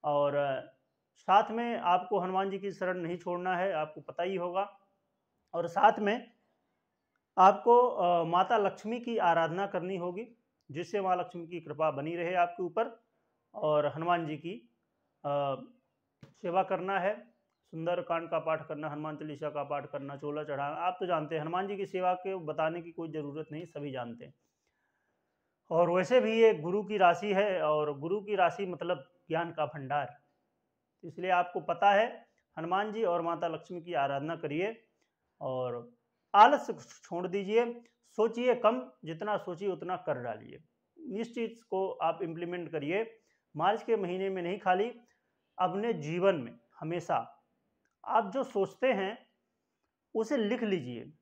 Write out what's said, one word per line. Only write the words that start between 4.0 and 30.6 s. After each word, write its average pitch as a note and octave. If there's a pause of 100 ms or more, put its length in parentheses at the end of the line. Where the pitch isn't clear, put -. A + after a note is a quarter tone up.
पता -
ही F#3+
होगा। F3+ (760)
और E3+
साथ G3+
में G#3+ (1040)
आपको, G#3
अ, F3
माता F#3
लक्ष्मी G#3
की A#3
आराधना E3+
करनी F#3+
होगी, F3+ (440)
जिससे E3+
माँ F#3
लक्ष्मी F3
की E3+
कृपा D#3
बनी D3
रहे F3
आपके F3
ऊपर। A3 (500)
और D3+
हनुमान E3
जी D3+
की, E3 (560)
अ, C#3+ (680)
सेवा F#3
करना F#3+
है, G#3 (380)
सुंदरकांड E3+
का E3
पाठ D#3
करना, D#3
हनुमान D3+
चालीसा D3+
का C#3+
पाठ C#3+
करना, C#3
चोला D3
चढ़ाना। C#3+
आप F3+
तो F#3+
जानते D#3+
हैं, D#3
हनुमान F3
जी G3+
की G3
सेवा F3+
के F#3
बताने D#3+
की E3+
कोई E3
ज़रूरत D3+
नहीं, D#3+
सभी D3
जानते A#2+
हैं। C#3 (1400)
और E3+
वैसे F#3
भी A3
ये A3
गुरु F3+
की G#3
राशि F#3
है, F#3+
और D3+
गुरु F3
की G#3
राशि F#3
मतलब F3 (160)
ज्ञान E3
का D#3
भंडार, C#3+ (840)